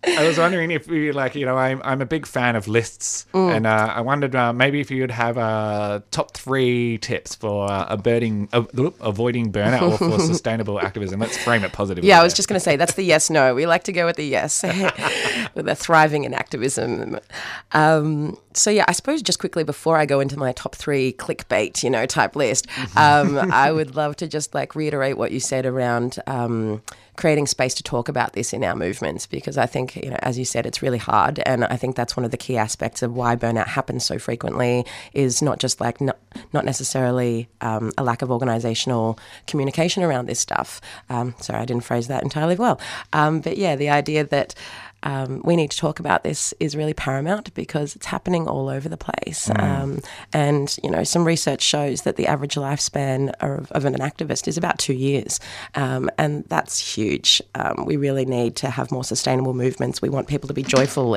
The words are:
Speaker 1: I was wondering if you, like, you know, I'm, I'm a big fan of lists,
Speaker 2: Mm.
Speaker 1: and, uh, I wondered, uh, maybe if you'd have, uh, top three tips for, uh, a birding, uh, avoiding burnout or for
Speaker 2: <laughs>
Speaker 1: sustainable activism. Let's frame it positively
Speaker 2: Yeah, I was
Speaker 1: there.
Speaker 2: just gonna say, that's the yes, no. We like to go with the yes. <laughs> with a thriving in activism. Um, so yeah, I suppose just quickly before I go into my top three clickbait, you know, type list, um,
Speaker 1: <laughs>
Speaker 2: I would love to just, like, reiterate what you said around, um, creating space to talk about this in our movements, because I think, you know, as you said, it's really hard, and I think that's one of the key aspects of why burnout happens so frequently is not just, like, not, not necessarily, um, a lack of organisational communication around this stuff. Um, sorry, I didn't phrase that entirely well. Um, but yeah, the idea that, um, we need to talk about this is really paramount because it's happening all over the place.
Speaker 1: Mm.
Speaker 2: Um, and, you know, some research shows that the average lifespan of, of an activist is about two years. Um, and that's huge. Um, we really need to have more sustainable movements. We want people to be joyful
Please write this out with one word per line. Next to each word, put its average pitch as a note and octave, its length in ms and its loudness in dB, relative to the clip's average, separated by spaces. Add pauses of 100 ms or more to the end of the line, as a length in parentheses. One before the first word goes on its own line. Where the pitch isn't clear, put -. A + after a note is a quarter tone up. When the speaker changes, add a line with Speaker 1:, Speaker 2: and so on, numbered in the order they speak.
Speaker 1:
I E3 200 4
was D#3+ 100 2
wondering E3+ 320 2
if D#3+ 180 -2
you, D3+ 260 0
like, C3+ 200 0
you C#3 140 -2
know, B2+ 100 2
I'm, C3 260 0
I'm C3+ 160 -2
a C3+ 60 -2
big D3 220 -4
fan B2 280 2
of G#2 120 -2
lists, - 640 -2
Speaker 2:
Mm. F#3 240 4
Speaker 1:
and, A2 100 0
uh, A2 280 4
I A#2 60 -2
wondered, C3+ 340 0
uh, A#2+ 180 2
maybe C#3 260 2
if C#3 120 -6
you'd C3 180 0
have, A#2 260 0
uh, G#2+ 640 0 (100)
top - 260 -4
three B2 640 2
tips - 340 -6
for, G2+ 380 -2
uh, G2 180 -2
a G#2+ 80 -2
birding, A2 560 2
uh, A#2+ 120 2 (360)
avoiding A2+ 500 0
burnout G#2+ 300 2
or E3+ 160 4
for G#2+ 220 2
Speaker 2:
<laughs> D#3+ 140 2
Speaker 1:
sustainable G#2+ 460 -2
activism. G2 420 -4
Let's A2+ 180 -4
frame A#2 240 2
it F#2 100 -4
positively F#2+ 340 0
Speaker 2:
Yeah, F#3+ 120 12
I E3+ 40 10
was F3 100 4
Speaker 1:
there. - 40 2
Speaker 2:
just - 120 0
gonna G3 100 2
say, E3+ 160 2
that's C3+ 180 2
the - 80 -4
yes, E3 300 4
no. C3 240 6
We C#3+ 100 2
like E3+ 200 2
to G#3+ 60 -6
go F3 140 2
with E3+ 120 0
the D3+ 80 -4
yes. C3+ 380 0
<laughs> F#3+ 800 -2 (120)
with G#3 120 -4
a - 80 0
thriving D#3 500 4
in B2 80 -4
activism. A#2+ 840 -2 (540)
Um, D3+ 680 4 (160)
so - 160 2
yeah, G#3 180 6
I - 60 4
suppose D4 280 -2
just F#3 180 0
quickly F3 240 -2
before D#3 340 2
I D3+ 80 6
go C#3 140 2
into C#3 180 -2
my C3+ 140 -2
top - 240 -8
three C3+ 380 0
clickbait, - 680 -2
you B2 60 2
know, A2+ 160 2
type B2+ 300 2
list, B2+ 320 0 (280)
um, D3 420 8
Speaker 1:
<laughs> G2 140 2
Speaker 2:
I C#3 200 6
would D#3 240 -2
love D3 220 -2
to E3 100 -6
just, D3+ 260 -6
like, C#3 220 -4
reiterate C#3+ 420 -2
what A2 140 -2
you C3 80 -2
said B2+ 260 -2
around, B2 640 0
um, A2+ 540 -2 (360)
creating D3+ 300 2
space C3 260 0
to - 100 -8
talk A#2+ 260 -4
about B2+ 240 -2
this A2 200 -4
in A#2+ 100 -2
our F#2+ 120 0
movements, F2 500 -4
because C#3 320 -8
I B2 80 2
think, B2+ 320 -6
you - 120 -10
know, B2+ 100 -6
as B2 180 -2
you B2+ 80 -4
said, A#2+ 200 -2
it's - 160 -6
really B2+ 160 0
hard, A2 420 0
and B2 260 2
I - 120 0
think B2+ 180 -4
that's A#2+ 200 -4
one B2 100 -2
of A2+ 60 -2
the A#2 60 -6
key B2+ 200 -4
aspects - 440 -4
of A#2+ 120 -4
why A#2+ 220 0
burnout A#2 320 0
happens B2 380 -4
so - 140 -2
frequently A#2+ 640 -2 (280)
is C3 280 2
not D3 180 0
just, - 220 -2
like, A#2 180 -2
not, C3+ 180 -2 (360)
not D3 120 2
necessarily, B2 840 0 (140)
um, A2 360 -2
a C#3+ 60 -2
lack A#2+ 180 0
of C3 80 -4
organisational A#2 880 0 (300)
communication D#3+ 560 0
around C3+ 240 0
this - 120 -4
stuff. - 400 -2 (300)
Um, B2 300 -4
sorry, A2+ 200 -6
I A2+ 60 -4
didn't A#2+ 180 -2
phrase A#2+ 240 -2
that C3 160 -4
entirely D#3 320 0
well. G#3 240 2 (340)
Um, D3+ 280 2
but E3 160 -2
yeah, F3+ 180 2
the C#3+ 140 0
idea D3 360 2
that, C#3+ 300 0 (480)
um, C3+ 420 -4
we E3+ 100 4
need D#3 140 4
to - 80 -6
talk D#3 220 -2
about D3 240 2
this - 360 -2
is D3 160 -2
really D3+ 200 -2
paramount D3+ 580 -4
because D3 420 -4
it's - 120 -14
happening E3+ 400 -2
all C3+ 220 -2
over C#3 200 -4
the - 80 -8
place. - 520 -6
Speaker 1:
Mm. G#2 120 2
Speaker 2:
Um, G2+ 380 0 (340)
and, C#3+ 500 2
you C#3+ 60 0
know, E2+ 140 0
some F3 220 2
research E3 360 0
shows C#3+ 420 0
that - 120 0
the - 100 0
average C#3+ 300 -2
lifespan C#3 720 -2 (100)
of, C#3 340 -4
of C#3 120 0
an C3 100 2
activist D3 520 -4
is D#3+ 100 -2
about E3+ 220 -2
two - 160 0
years. C3+ 440 0 (360)
Um, C3 420 -2
and D3 300 0
that's - 320 -2
huge. - 600 0 (140)
Um, - 320 -2
we D3+ 120 0
really C3+ 280 0
need A#2+ 300 0
to C3+ 160 -4
have B2+ 200 -4
more B2+ 120 -4
sustainable C3 500 0
movements. B2+ 480 -2
We - 80 0
want C3+ 180 -2
people C#3+ 200 -4
to D3 80 -4
be C#3 80 -4
joyful C3 540 2